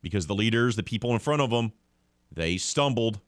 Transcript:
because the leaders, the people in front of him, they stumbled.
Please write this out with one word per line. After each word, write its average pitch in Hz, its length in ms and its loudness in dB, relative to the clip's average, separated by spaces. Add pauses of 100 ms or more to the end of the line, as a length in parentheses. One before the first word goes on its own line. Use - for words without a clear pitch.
because 87 260 -2
the 101 80 -2
leaders, 113 400 2
the 107 80 -4
people 117 300 -4
in 113 60 2
front 147 220 0
of 123 100 2
him, 117 220 0 (580)
they 82 260 -2
stumbled. 113 720 0